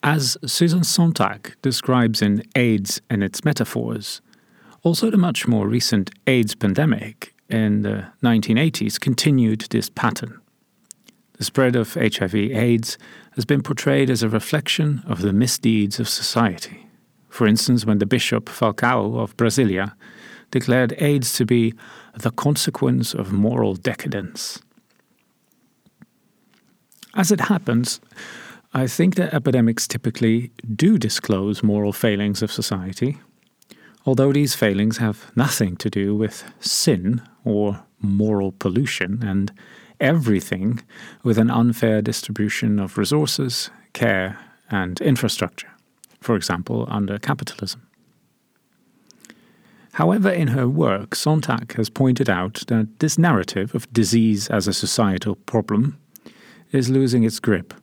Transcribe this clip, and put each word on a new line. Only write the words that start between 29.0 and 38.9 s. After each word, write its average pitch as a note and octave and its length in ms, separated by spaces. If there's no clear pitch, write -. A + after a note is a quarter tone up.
that F#3 180
epidemics A#2+ 560
typically A#2 600
do F3+ 240
disclose G#2 640
moral G#2 300
failings G#2 500
of G#2+ 100
society, G2 680
although C3+ 280
these C#3+ 220
failings G#2 440
have A2 360
nothing A#2 420
to - 120
do G2+ 260
with G#2 300
sin A2+ 640
or G#2 380
moral G2+ 520
pollution, G2+ 720